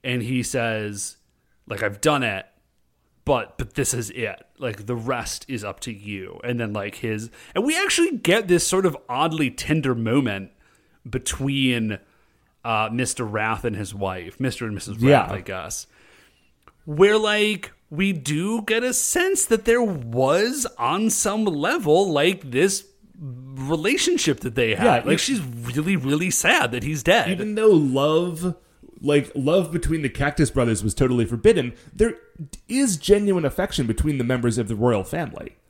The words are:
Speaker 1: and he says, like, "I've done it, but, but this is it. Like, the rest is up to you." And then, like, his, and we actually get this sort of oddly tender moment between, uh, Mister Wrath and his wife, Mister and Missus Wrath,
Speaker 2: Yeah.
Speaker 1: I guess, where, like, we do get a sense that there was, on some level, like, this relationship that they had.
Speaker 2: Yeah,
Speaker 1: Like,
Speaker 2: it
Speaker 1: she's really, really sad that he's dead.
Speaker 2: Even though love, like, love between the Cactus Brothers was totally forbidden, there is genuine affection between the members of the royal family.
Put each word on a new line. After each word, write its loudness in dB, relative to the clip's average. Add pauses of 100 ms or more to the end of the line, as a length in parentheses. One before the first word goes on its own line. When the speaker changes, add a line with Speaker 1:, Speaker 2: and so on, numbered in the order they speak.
Speaker 1:
and -2
he -2
says, -4 (500)
like, -6
"I've -4
done 2
it, -4 (800)
but, -2
but -8
this -2
is -6
it. -8 (180)
Like, -8
the -4
rest -6
is -8
up -10
to -10
you." -12
And -4
then, -4
like, -8
his, -6 (280)
and 2
we 0
actually 0
get 2
this 2
sort 2
of 0 (120)
oddly 0
tender -2
moment -2 (560)
between, -2 (680)
uh, 0
Mister -2
Wrath -2
and -2
his -8
wife, -6
Mister -4
and -6
Missus -10
Wrath, 6
Speaker 2:
Yeah. -4
Speaker 1:
I -6
guess, -10 (960)
where, 6
like, 0 (180)
we 0
do -2
get 0
a -2
sense 0
that 0
there 4
was, 0 (120)
on 2
some 0
level, 2
like, 2
this 2 (320)
relationship -2
that -8
they 2
had. 0
Speaker 2:
Yeah, 8 (120)
Speaker 1:
Like, 2
Speaker 2:
it 0
Speaker 1:
she's -2
really, -2
really 0
sad 2
that -4
he's -4
dead. 4
Speaker 2:
Even -4
though 6
love, 2 (460)
like, 2
love 2
between -2
the -2
Cactus 0
Brothers 2
was 0
totally 2
forbidden, 2 (220)
there 0 (520)
is 0
genuine 2
affection -2
between 0
the -2
members 2
of -2
the -2
royal 2
family. -8 (140)